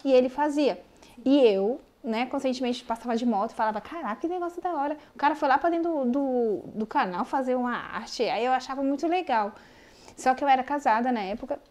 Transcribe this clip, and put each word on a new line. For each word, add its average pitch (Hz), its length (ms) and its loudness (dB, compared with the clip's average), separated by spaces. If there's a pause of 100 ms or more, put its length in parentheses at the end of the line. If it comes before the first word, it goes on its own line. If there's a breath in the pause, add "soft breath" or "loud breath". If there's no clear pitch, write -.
e 269 80 2
ele 254 180 6
fazia. 285 520 0 (440 loud breath)
E 269 160 6
eu, 214 400 4 (200)
né, 233 240 -2
conscientemente 254 600 -2
passava 226 320 -4
de 240 80 -2
moto 220 260 0
e - 20 -20
falava, 214 280 -2
"Caraca, 302 340 -8
que 330 120 -6
negócio 349 340 -4
da 359 120 -2
hora." 294 240 -2 (160 loud breath)
O - 60 -20
cara 294 160 2
foi 302 140 0
lá 262 80 6
pra 339 120 2
dentro 330 360 0
do, 240 60 2
do, 247 520 0 (100)
do 214 140 -6
canal 202 380 -2
fazer 254 280 -2
uma 247 220 -2
arte, - 480 -6
aí 202 220 0
eu 254 80 2
achava 262 280 -4
muito 277 260 0
legal. 277 460 0 (640 loud breath)
Só 262 180 2
que 269 100 -4
eu 277 40 0
era 262 160 4
casada 254 480 0
na 233 80 0
época 214 400 -6 (120)